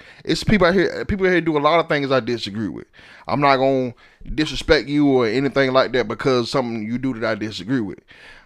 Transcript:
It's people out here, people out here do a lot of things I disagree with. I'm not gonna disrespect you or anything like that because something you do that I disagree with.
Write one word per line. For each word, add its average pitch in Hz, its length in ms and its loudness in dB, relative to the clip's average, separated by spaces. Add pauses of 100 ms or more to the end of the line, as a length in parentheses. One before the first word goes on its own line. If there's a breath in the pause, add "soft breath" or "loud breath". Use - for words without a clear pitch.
(240 loud breath)
It's - 220 -2
people 180 220 4
out 175 60 4
here, 160 320 0
people 190 220 -2
out 185 40 2
here 175 100 2
do 160 160 0
a - 20 0
lot 151 220 4
of 160 80 -2
things 143 220 0
I 131 100 4
disagree 110 480 -4
with. 58 180 -12 (400 loud breath)
I'm 131 140 -2
not 139 160 4
gonna 131 360 0 (420 soft breath)
disrespect 147 520 0
you 147 220 2
or 127 180 4
anything 131 460 0
like 123 200 2
that 120 140 0
because 120 420 0
something 117 360 -4
you 117 120 -6
do 131 220 -4
that 113 120 -2
I 110 40 -2
disagree 107 460 -4
with. 98 180 -8 (460 loud breath)